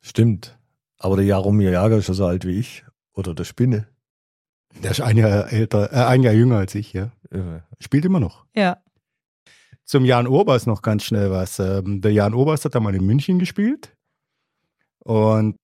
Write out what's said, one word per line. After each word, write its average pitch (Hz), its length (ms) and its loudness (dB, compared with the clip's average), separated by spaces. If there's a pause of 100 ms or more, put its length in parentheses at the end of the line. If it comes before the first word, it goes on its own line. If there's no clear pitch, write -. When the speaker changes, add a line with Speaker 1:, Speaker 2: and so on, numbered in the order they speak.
Speaker 1:
Stimmt. - 540 -2 (400)
Aber 95 180 -2
der 98 80 2
Jaromir 101 460 2
Jagr 104 280 2
ist 95 80 -2
schon 92 100 -2
so 98 100 -2
alt 90 180 -2
wie 90 140 -4
ich. - 260 -10 (280)
Oder 90 240 -8
der 87 80 -8
Spinne. 120 420 -2 (960)
Speaker 2:
Der 98 80 -6
ist 95 100 -4
ein 110 160 2
Jahr 104 360 2
älter, 107 400 -2
äh, 120 140 2
ein 127 180 4
Jahr 113 100 4
jünger 120 220 4
als 95 180 -4
ich, 104 180 -8
ja. 101 200 -6 (200)
Speaker 1:
Ja. 85 300 -10 (160)
Speaker 2:
Spielt 147 260 -2
immer 185 140 0
noch. - 340 -6
Speaker 3:
Ja. 185 260 -2 (1040)
Speaker 2:
Zum 135 200 2
Jan 123 220 2
Oberst 139 400 2
noch 113 160 -2
ganz 107 220 -2
schnell 101 260 -2
was. 92 300 -6
Ähm, 98 400 -4
der 107 120 0
Jan 104 220 2
Oberst 143 300 0
hat 139 100 -6
da 120 60 0
mal 104 160 -2
in 92 100 0
München 143 320 0
gespielt. 208 580 -4 (1000)
Und 110 640 0